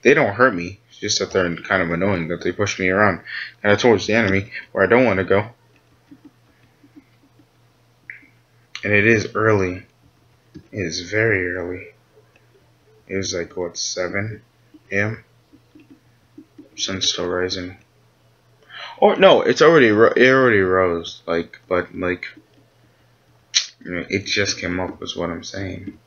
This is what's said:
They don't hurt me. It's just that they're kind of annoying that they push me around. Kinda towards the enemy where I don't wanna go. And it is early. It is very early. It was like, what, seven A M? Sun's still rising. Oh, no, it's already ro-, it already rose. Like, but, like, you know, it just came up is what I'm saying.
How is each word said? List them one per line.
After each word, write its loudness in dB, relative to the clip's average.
They 6
don't 0
hurt 2
me. -10
It's -20
just -4
that -6
they're 0
kind -2
of -2
annoying -2
that -8
they -4
push -4
me 0
around. 2
Kinda 4
towards 4
the -2
enemy 0
where 4
I 2
don't 6
wanna 0
go. 0
And 0
it 4
is 2
early. 0
It -8
is -8
very 0
early. -10
It -8
was -6
like, -8
what, -8
seven -8
A -10
M? -2
Sun's -4
still -6
rising. -6
Oh, 4
no, 6
it's 0
already 6
ro-, 4
it 6
already 4
rose. 0
Like, -6
but, -2
like, -6
you -12
know, -8
it -2
just -4
came -6
up -10
is -10
what -6
I'm -10
saying. -12